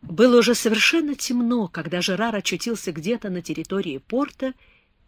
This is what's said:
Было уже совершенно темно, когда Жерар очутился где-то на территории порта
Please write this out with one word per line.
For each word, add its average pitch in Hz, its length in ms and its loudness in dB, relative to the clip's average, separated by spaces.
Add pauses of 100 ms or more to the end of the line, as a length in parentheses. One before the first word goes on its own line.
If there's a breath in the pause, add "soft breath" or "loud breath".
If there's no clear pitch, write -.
Было 240 380 6
уже 233 140 4
совершенно 277 600 2
темно, 240 520 0
когда 165 340 -4
Жерар 208 340 -2
очутился 196 560 -4
где-то 190 380 -4
на 180 120 -4
территории 160 560 -6
порта 262 560 -4 (540 soft breath)